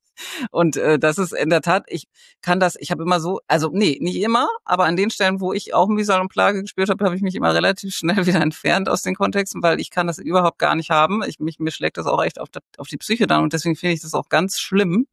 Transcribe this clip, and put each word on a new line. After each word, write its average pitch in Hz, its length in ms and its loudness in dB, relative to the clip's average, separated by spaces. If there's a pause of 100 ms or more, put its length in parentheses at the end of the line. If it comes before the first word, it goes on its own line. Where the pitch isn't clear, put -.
(500)
Und, 160 280 2
äh, 147 200 4
das 156 200 2
ist 185 160 -4
in 151 160 -2
der 165 120 4
Tat, 175 260 0
ich - 200 -10 (340)
kann 180 200 0
das, 175 180 2
ich 143 100 -10
hab 160 120 -4
immer 175 180 2
so, 170 300 -4
also 156 240 2
nee, 175 260 2
nicht 180 220 -2
immer, 233 260 2 (160)
aber 180 220 2
an 170 100 2
den 196 140 0
Stellen, 190 320 0
wo 185 100 -2
ich 190 220 -6
auch 185 160 4
Mühsal 208 320 2
und 190 80 -4
Plage 190 320 0
gespürt 196 280 -2
hab, - 120 0
hab 185 120 2
ich 190 80 -4
mich 185 140 -2
immer 165 180 0
relativ 185 400 0
schnell 180 320 0
<laughs> - 0 -
wieder 180 140 2
entfernt 160 480 0
aus - 140 0
den 190 140 -4
Kontexten, 196 460 -2
weil 160 200 2
ich - 100 -10
kann 175 160 -2
das 165 100 -6
überhaupt 170 400 0
gar 151 180 2
nicht 160 140 -4
haben. 170 380 4
Ich, - 120 -10
mich, 160 200 -4
mir 156 120 -2
schlägt - 260 -4
das 160 80 -8
auch 151 180 2
echt 165 160 -4
auf - 80 -10
die, - 120 -16 (180)
auf 143 100 -12
die 147 100 -10
Psyche 220 300 0
dann 156 160 2
und 156 80 0
deswegen 160 240 -2
finde 175 200 -2
ich 160 80 -8
das 160 100 -8
auch - 160 -4
ganz 175 280 0
schlimm 196 560 2